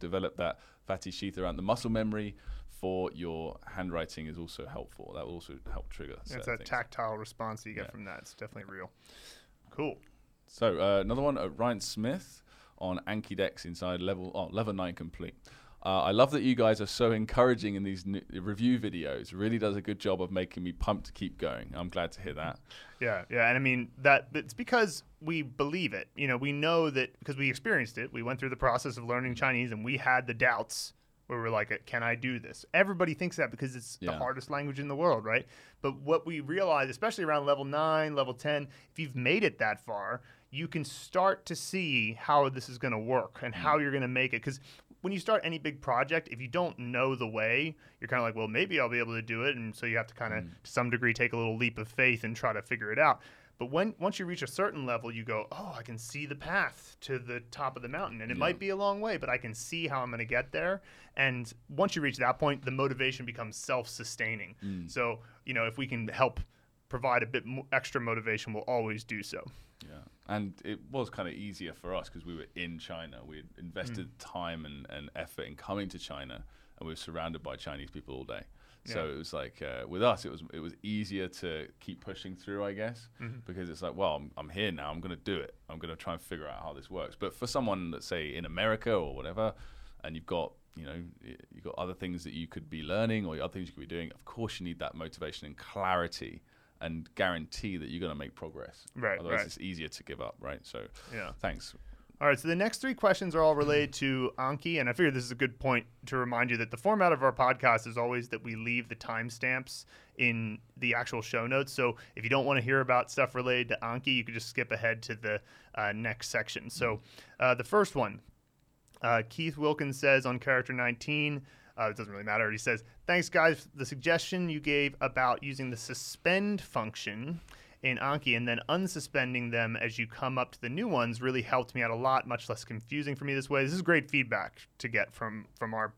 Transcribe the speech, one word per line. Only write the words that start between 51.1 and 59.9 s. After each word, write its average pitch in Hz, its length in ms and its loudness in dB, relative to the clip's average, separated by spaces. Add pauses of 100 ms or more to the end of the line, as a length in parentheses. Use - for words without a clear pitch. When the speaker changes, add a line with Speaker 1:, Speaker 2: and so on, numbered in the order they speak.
Speaker 2:
take 117 220 4
a - 20 0
little 113 200 2
leap 117 220 2
of 110 80 -4
faith 127 380 4
and 113 100 -2
try 113 200 0
to 101 80 -2
figure 110 280 -2
it 113 80 0
out. 147 220 6 (380)
But 123 80 -2
when, 180 320 0
once 190 200 -2
you 190 80 -4
reach 170 160 -4
a 135 60 -4
certain 170 380 -2
level, 117 260 -2
you 113 100 -6
go, 110 300 -2
"Oh, 196 240 -10
I 113 60 -10
can 113 160 -10
see 143 280 -8
the 143 80 -6
path 156 680 -2
to 131 160 -2
the 120 220 -6 (120)
top 131 240 -4
of 127 60 -10
the 120 60 -10
mountain. 127 340 -6
And 117 100 -6
it 120 60 -4
Speaker 1:
Yeah. - 20 -2
Speaker 2:
might 175 180 2
be 196 120 -2
a 190 60 0
long 202 240 0
way, 214 180 -2
but - 100 -4
I 123 100 2
can 113 160 -6
see 165 320 -6
how 135 160 0